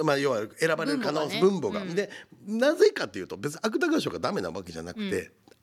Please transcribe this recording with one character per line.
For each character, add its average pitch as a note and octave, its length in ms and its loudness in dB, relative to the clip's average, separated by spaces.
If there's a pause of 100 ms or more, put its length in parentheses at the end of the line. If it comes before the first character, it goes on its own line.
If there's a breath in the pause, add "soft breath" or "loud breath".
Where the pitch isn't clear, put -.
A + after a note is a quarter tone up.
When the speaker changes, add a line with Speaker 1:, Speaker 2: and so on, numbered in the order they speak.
Speaker 1:
ま D3 60 6
あ、 C#3 60 4
要 C#3 120 2
は A2 160 0 (120)
選 D#3+ 180 2
ば D#3+ 80 -2
れ C#3+ 80 0
る C#3 80 -2
可 C#3+ 100 -2
能 D3+ 180 0
性、 G3+ 120 -4
Speaker 2:
分 F#3+ 200 6
母 A2 100 0
が G#2 100 -4
ね。 - 0 -
Speaker 1:
分 - 0 -
母 - 0 -
が。 - 20 -6
Speaker 2:
う F#2+ 40 -8
ん。 E3+ 100 -6
Speaker 1:
で、 G#2 140 -2 (360 loud breath)
な A#3 280 2
ぜ G#4+ 160 8
か - 160 -4
っ - 20 -6
て G2 100 -12
い F#2 40 -4
う E2+ 40 -10
と、 F2+ 100 -10
別 C#3+ 180 -6
に D#3+ 80 -16
芥 A#3+ 260 0
川 D#4 120 2
賞 C3+ 100 -2
が F2 100 -6
ダ B2+ 100 0
メ F#3 100 -2
な F2 100 -4
わ F#2 120 -8
け F2 80 -14
じ D#2+ 80 -10
ゃ D#2+ 60 -8
な F2 100 -10
く A3 60 -8
て、 G#3 40 -4
Speaker 2:
う G3 40 -4
ん。 F#2+ 240 -4 (300)